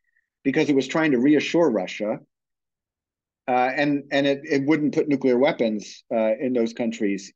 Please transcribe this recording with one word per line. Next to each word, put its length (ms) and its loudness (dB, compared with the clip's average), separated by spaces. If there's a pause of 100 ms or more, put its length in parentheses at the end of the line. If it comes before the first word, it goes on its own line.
(440)
because 260 0
it 60 2
was 120 0
trying 260 0
to 60 2
reassure 520 2
Russia. 480 -4 (1300)
Uh, 280 2
and, 360 0
and 160 2
it, 160 0
it 220 -2
wouldn't 280 2
put 160 0
nuclear 300 2
weapons, 640 -2 (100)
uh, 260 0
in 140 -2
those 200 0
countries 640 -4